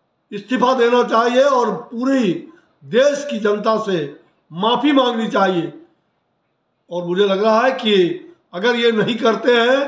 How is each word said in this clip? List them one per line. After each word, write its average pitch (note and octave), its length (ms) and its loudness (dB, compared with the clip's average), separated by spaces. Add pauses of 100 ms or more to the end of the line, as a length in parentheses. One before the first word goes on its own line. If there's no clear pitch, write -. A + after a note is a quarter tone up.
(320)
इस्तीफा B3 420 -2
देना A#3+ 300 2
चाहिए B3 380 2
और B3 280 2 (140)
पूरी B3 480 -2 (520)
देश C#4 460 0
की A3+ 100 -6
जनता G#3 400 0
से G3 180 -2 (520)
माफ़ी A#3 420 0
मांगनी A#3 360 0
चाहिए। F#3 440 -2 (1160)
और F3 140 -6
मुझे F3+ 200 0
लग G3 200 0
रहा A3 160 4
है C4 140 2
कि A3 200 0 (600)
अगर A#3 220 0
ये A#3 180 2
नहीं G#3+ 220 0
करते A3+ 380 0
हैं B3 340 2